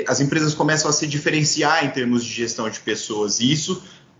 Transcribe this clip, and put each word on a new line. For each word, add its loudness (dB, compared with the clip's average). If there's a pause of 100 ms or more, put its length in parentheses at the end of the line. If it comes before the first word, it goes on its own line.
as 2
empresas 2
começam 2
a 2
se 0
diferenciar 2
em 0
termos 0
de -6
gestão -4
de -10
pessoas. -2
E 2
isso, -2 (380)